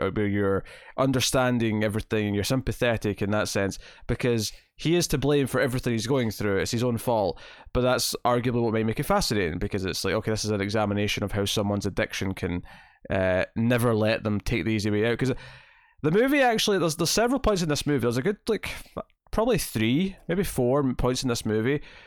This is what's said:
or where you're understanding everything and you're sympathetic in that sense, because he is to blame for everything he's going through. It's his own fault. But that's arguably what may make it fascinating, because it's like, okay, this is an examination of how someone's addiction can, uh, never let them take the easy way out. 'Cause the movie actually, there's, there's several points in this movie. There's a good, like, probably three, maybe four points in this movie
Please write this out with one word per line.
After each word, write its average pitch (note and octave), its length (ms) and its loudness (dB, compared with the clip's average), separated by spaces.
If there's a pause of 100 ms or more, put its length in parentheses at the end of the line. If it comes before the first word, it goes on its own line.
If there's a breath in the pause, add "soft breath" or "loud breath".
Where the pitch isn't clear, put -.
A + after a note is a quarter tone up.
or F#2+ 100 -2
where G#2 160 0
you're G2 380 0 (320 loud breath)
understanding B2 880 2
everything G#2+ 440 0
and G2+ 80 0
you're G2+ 80 0
sympathetic A#2+ 800 -2
in G2+ 100 0
that G#2 160 0
sense, G2 320 -2 (280 loud breath)
because A#2 440 0 (280 soft breath)
he D#3+ 160 2
is F3 120 2
to D#3+ 100 0
blame C#3 300 2
for - 120 0
everything B2 340 0
he's A2 120 -2
going B2 240 0
through. G2+ 300 0
It's E2 120 0
his A#2 120 0
own A#2+ 160 0
fault. A2 420 0 (320 loud breath)
But B2+ 80 0
that's B2 420 2
arguably A#2+ 380 2
what A2+ 120 0
may A2 100 2
make A2 160 -2
it D3 80 -2
fascinating, G#2 500 0
because G2 280 -4
it's F2 200 -4
like, F#2 80 0
okay, A2 180 0
this G#2+ 140 -4
is G#2 60 -2
an G2+ 100 0
examination G#2 600 0
of G2 80 -4
how G2+ 140 0
someone's G2+ 420 0
addiction F#2+ 480 -4
can, F2 260 -4 (480 loud breath)
uh, F#2 360 2 (100)
never A#2 400 2
let G#2+ 280 2
them G#2 160 0
take G2+ 260 0
the A2 60 0
easy G#2+ 200 0
way G#2 160 2
out. A#2 100 0
'Cause B2+ 160 0 (680 loud breath)
the D#3 80 2
movie C4+ 300 4
actually, A3 360 2
there's, E3 180 0
there's E3+ 140 0
several A#3+ 300 2
points G3 240 2
in E3+ 60 0
this C#3+ 180 -2
movie. C#3+ 140 2
There's A#2+ 160 0
a C3+ 40 0
good, G3+ 160 -2 (100)
like, G#3+ 220 -2 (600)
probably A3+ 260 2
three, C#3 580 0 (120)
maybe F3+ 160 -2
four C3 500 0
points B2+ 300 0
in B2+ 60 -2
this A#2 160 -2
movie A2+ 360 0 (260 loud breath)